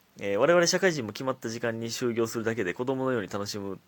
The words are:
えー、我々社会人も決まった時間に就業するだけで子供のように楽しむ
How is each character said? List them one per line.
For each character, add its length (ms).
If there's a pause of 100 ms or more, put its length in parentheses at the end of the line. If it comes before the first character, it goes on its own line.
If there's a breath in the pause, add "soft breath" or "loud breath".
(200)
え 160
ー、 20
我 160
々 140
社 140
会 100
人 140
も 80
決 100
ま 80
っ 60
た 100
時 140
間 180
に 100
就 220
業 160
す 100
る 60
だ 100
け 120
で 80
子 100
供 220
の 80
よ 60
う 20
に 80
楽 180
し 100
む 300